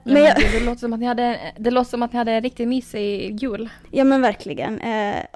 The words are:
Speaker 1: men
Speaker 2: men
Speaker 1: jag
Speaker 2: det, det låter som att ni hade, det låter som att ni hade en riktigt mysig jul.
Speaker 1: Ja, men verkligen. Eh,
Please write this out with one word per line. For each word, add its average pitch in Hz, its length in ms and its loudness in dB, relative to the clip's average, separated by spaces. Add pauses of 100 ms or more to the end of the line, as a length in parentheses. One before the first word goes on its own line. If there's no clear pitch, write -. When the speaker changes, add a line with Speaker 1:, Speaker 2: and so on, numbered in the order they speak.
Speaker 1:
men 247 100 2
Speaker 2:
men 285 80 8
Speaker 1:
jag 302 140 6
Speaker 2:
det, 226 220 2
det 233 60 0
låter 240 160 -4
som 233 120 -4
att 226 80 -6
ni 240 60 -4
hade, 240 520 -2
det 220 120 0
låter 247 200 2
som 240 120 -4
att 240 100 -4
ni 247 60 -4
hade 226 140 0
en 226 100 0
riktigt 240 260 -4
mysig 208 760 -6
jul. 226 260 -6 (220)
Speaker 1:
Ja, 269 140 4
men 269 180 6
verkligen. 208 580 -2
Eh, 214 420 -4 (140)